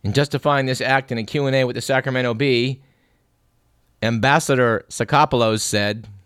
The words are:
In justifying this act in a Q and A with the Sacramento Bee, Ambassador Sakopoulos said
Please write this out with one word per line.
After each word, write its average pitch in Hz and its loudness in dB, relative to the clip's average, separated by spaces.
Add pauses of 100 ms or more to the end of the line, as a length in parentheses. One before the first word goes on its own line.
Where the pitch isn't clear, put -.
In 104 -4
justifying 139 0
this 127 -2
act 131 0
in 117 -4
a 113 -4
Q 139 -2
and 135 0
A 131 2
with 123 -4
the 120 -6
Sacramento 127 0
Bee, 127 0 (1200)
Ambassador 123 2
Sakopoulos 120 2
said 104 -4 (160)